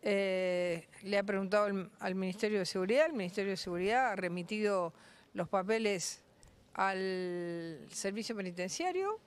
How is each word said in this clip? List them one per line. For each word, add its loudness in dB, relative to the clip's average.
eh, 2
le 2
ha 4
preguntado 2
al, -2
al -2
Ministerio 0
de 0
Seguridad, 4
el 0
Ministerio -2
de -2
Seguridad 2
ha -2
remitido 0
los -2
papeles 0
al -2
servicio -4
penitenciario -2